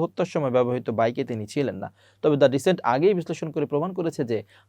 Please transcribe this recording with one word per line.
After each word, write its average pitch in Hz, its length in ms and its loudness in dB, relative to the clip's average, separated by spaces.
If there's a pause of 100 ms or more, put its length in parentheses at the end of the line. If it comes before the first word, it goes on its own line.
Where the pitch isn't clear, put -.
হত্যার 175 300 -4
সময় 139 220 -2
ব্যবহৃত 123 320 2 (120)
বাইকে 120 300 0
তিনি 110 220 -6
ছিলেন 120 320 -2
না। - 40 -10 (360)
তবে 151 180 4
দ্য 143 140 8
ডিসেন্ট 180 240 2 (140)
আগেই 170 260 4
বিশ্লেষণ 165 360 -6
করে 147 160 0
প্রমাণ 147 260 -2
করেছে 165 240 -4 (100)
যে 110 60 0 (320)